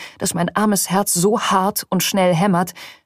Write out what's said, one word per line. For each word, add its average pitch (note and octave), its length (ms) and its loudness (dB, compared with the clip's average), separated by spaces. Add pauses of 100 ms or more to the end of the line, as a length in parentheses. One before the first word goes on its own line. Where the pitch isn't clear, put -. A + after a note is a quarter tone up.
(180)
dass G3 160 -4
mein E3+ 220 -2
armes G#3 320 0
Herz G3 240 0
so G3+ 280 2
hart G3 500 0
und F#3 120 0
schnell F#3 320 2
hämmert, F3+ 380 2 (340)